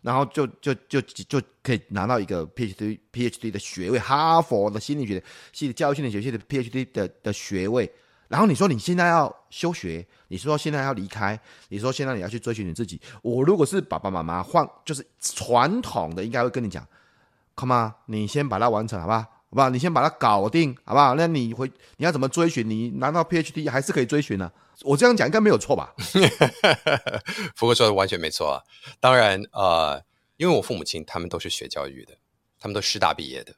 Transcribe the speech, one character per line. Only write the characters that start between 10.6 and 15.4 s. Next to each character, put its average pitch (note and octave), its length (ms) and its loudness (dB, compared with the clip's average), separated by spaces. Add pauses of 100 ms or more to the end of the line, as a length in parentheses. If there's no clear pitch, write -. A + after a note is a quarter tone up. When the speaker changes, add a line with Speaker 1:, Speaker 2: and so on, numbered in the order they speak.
Speaker 1:
在 C#3+ 100 -2
要 C3+ 100 -2
离 G2+ 140 -6
开， G#2 320 -4 (300)
你 G2 100 -8
说 A#2+ 140 -2
现 C#3 120 -4
在 C3 120 -2
你 G2+ 60 -4
要 F2 40 -6
去 G#2+ 140 -8
追 A#2+ 120 -4
寻 G#2+ 160 -6
你 E2 60 -6
自 A#2 100 -6
己。 F2 160 -12 (220)
我 A#2+ 180 -2
如 E3 160 4
果 D#3 80 4
是 F#3+ 160 0
爸 - 160 -6
爸 F#2+ 140 -4
妈 F#2 100 -2
妈， E2+ 220 -4
换， D3+ 260 2 (160)
就 - 80 -8
是 C#3 140 -10 (140)
传 B2 600 0